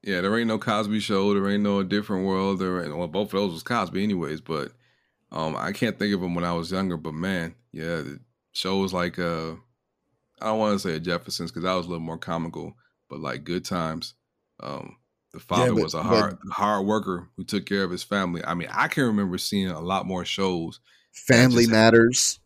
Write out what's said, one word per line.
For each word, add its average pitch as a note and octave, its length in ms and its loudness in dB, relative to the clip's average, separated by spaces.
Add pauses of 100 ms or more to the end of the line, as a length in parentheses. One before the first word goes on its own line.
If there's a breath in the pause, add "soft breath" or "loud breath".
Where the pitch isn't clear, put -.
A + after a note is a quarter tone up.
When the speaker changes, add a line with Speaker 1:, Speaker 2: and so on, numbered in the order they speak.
Speaker 1:
Yeah, F#2 180 0
there G2+ 160 2
ain't A#2 100 0
no A2 120 0
Cosby G#2+ 400 0
Show. G2+ 340 2
There G2 160 2
ain't G#2 140 2
no G2+ 160 2
A F#2+ 40 0
Different G2 440 -2
World. F#2+ 320 0
There F2+ 240 -2
ain't, D2+ 120 -6
well, E2+ 120 -4
both F#2+ 200 -2
of F#2+ 120 -2
those G2 140 0
was D#2+ 100 -12
Cosby G2 400 -2
anyways, E2 360 -2
but, D#2 320 -6 (600)
um, D#2+ 240 -2
I D2+ 160 -4
can't G#2+ 260 -2
think G2+ 160 2
of F#2 80 0
'em F2+ 140 -2
when E2+ 80 -2
I F2 100 0
was E2+ 180 -4
younger, F#2 240 0
but D#2 200 -8
man, E2+ 400 -4 (160)
yeah, D#2+ 300 -6
the C#2+ 180 -12 (320)
shows F#2+ 420 0
like, F2 240 -2
uh, E2 380 -2 (840)
I - 60 -8
don't A2 140 0
wanna G#2 180 4
say F2 220 -2
Jeffersons F2 500 -4
'cause E2 140 -8
that F#2 100 0
was F2 140 -2
a - 20 -12
little E2 140 -6
more E2 160 -8
comical, E2 560 -6 (340)
but, C#2+ 100 -12
like, C#2+ 260 -8
Good F2 200 -4
Times, E2 480 -4 (460)
um, - 380 -12 (340)
the E2 80 -18
Speaker 2:
Yeah, - 60 -20
Speaker 1:
father - 280 2
Speaker 2:
but, - 100 2
Speaker 1:
was D#2+ 120 -4
a D#2 80 -4
Speaker 2:
but - 40 -2
Speaker 1:
hard, G#2+ 300 2 (140)
hard G#2 340 2
worker G2 500 -2
who F#2 80 -12
took G2 220 -4
care G2 180 0
of F2+ 60 -2
his F2 140 -6
family. F2+ 420 -2
I E2+ 80 -2
mean, F2 180 -4
I C3+ 160 0
can D3 180 0
remember G2+ 340 0
seeing G2 300 -2
a D#2+ 120 -6
lot F#2 240 -2
more F#2 180 -2
shows F2+ 580 -2 (480)
that B2+ 60 8
Speaker 2:
Family A#2+ 280 8
Speaker 1:
just A2+ 80 4
Speaker 2:
Matters. A2+ 760 6